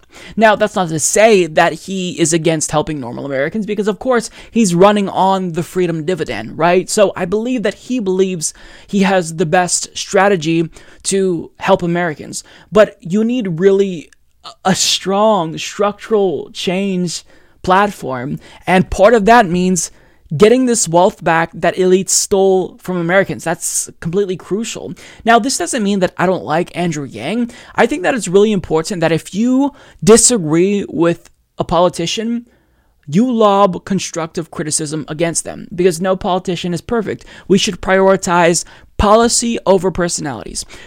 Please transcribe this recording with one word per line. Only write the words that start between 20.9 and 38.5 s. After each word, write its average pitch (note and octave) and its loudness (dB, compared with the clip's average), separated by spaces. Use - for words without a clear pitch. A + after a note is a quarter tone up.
back E3 0
that E3 -2
elites F#3 2
stole F#3+ 0
from F#3 -6
Americans. E3+ 0
That's - -6
completely F#3 -4
crucial. F#3 -8
Now, A3+ 4
this B3 -2
doesn't D#4+ -4
mean G3+ 0
that F3+ 0
I - -2
don't F3+ 0
like D#3+ -4
Andrew D3+ -4
Yang. F3 -6
I G#3 4
think D4 -2
that D#4 0
it's G#3 -6
really G3 4
important E3+ -2
that D#3+ 2
if - -4
you B3+ 0
disagree G3 4
with E3+ -2
a - -4
politician, G3 -2
you G3+ 2
lob G3+ 2
constructive E3 -6
criticism D3+ -6
against D#3+ -4
them - -14
because E3+ 0
no F#3+ 0
politician F3+ -4
is E3 -6
perfect. - -6
We G3 4
should F#3+ -4
prioritize F#3 2